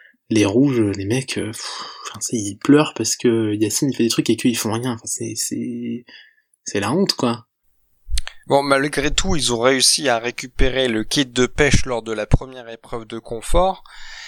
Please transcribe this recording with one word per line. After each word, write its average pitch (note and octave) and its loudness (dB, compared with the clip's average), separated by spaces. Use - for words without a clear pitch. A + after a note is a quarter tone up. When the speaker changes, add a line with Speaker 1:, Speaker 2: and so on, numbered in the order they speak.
Speaker 1:
Les G#2+ 4
rouges, B2 2
les G2 -6
mecs, B2 -4
euh, G2 -4
pff, - -12
enfin, - -14
tu - -8
sais, - -6
ils G2+ -6
pleurent D3+ 4
parce - -4
que A2+ 0
Yacine, G#2+ 0
il - -4
fait A#2 0
des A2+ 2
trucs - -2
et A2 4
qu'ils A#2 0
font G#2+ -2
rien. B2 -4
Enfin, A2 -12
c'est, A2+ -8
c'est, A#2+ -6
c'est - -4
la G#2+ -2
honte, F3 0
quoi. A#2 -2
Speaker 2:
Bon, C#3 4
malgré C#3 2
tout, - 0
ils A#2+ 0
ont A2+ 0
réussi B2+ 4
à A#2 2
récupérer B2 0
le A2 0
kit C#3+ 0
de B2 2
pêche - 4
lors A#2+ -4
de A2 -8
la G#2+ -4
première B2+ 0
épreuve A2+ -12
de A2+ -10
confort. F3 0